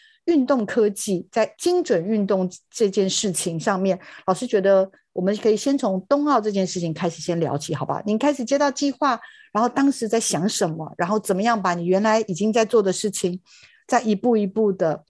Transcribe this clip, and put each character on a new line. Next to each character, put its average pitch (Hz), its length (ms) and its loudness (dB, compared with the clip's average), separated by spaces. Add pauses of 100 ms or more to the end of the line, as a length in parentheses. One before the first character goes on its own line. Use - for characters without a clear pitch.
(260)
运 302 200 4
动 254 180 2
科 208 260 2
技， 196 420 -4
在 220 260 0
精 359 260 2
准 175 220 0
运 208 200 0
动 190 240 0 (200)
这 - 180 0
件 196 220 0
事 196 220 -2
情 165 280 -4
上 190 200 -2
面， 185 200 0 (280)
老 185 60 4
师 247 120 -6
觉 220 140 0
得 190 300 4 (240)
我 180 80 -6
们 196 160 0
可 214 120 0
以 208 60 4
先 277 220 0
从 190 240 -2
冬 285 260 0
奥 269 120 4
这 214 120 -2
件 196 160 0
事 180 140 -6
情 160 120 -4
开 165 160 -4
始 156 120 -10
先 170 180 -2
聊 143 180 -2
起， 151 160 -8
好 139 120 -6
不 143 80 -4
好？ - 120 -6
您 208 120 0
开 285 160 2
始 269 100 -8
接 269 160 0
到 285 100 2
计 277 220 -2
划， 262 260 0 (360)
然 214 100 2
后 247 60 2
当 277 200 2
时 254 160 -2
在 226 140 0
想 180 280 0
什 196 220 -2
么， 156 280 -10
然 175 100 -2
后 214 100 0
怎 208 160 -2
么 180 80 -2
样 226 180 0
把 185 140 0
你 175 120 -4
原 190 180 2
来 220 240 4
已 190 60 -4
经 202 180 0
在 226 140 2
做 220 180 4
的 190 80 0
事 208 180 -2
情， 185 300 -4 (480)
再 240 140 2
一 220 120 0
步 226 220 2
一 208 100 2
步 208 280 0
的 190 360 -2